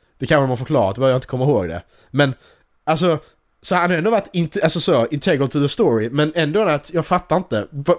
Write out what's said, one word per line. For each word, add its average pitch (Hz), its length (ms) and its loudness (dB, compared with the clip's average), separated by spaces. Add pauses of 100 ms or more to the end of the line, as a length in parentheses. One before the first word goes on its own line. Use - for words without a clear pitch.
(200)
Det 135 60 -6
kan 143 220 2
man 127 100 -2
förklara, 123 520 0
jag 127 80 2
inte 131 100 -6
kommer 127 180 -4
ihåg 113 220 0
det. 82 140 -8 (300)
Men, 135 220 2 (500)
alltså, 160 360 0 (440)
så - 120 -2
han 175 160 0
har 175 60 0
ändå 180 140 0
varit 214 220 0
inte, 170 300 -2
alltså 160 160 0
så, 147 320 2
integral 143 360 0
to 147 140 -2
the 143 80 2
story, 117 400 2
men 151 260 0
ändå 165 260 0
att 170 320 -2
jag 165 120 -2
fattar - 320 0
inte, - 340 -4
v-, 143 280 0